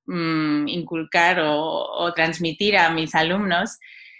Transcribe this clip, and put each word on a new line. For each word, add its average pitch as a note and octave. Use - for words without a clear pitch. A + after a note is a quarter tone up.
mm, D#3
inculcar E3+
o, D3+
o E3+
transmitir E3
a E3
mis D#3+
alumnos. F3+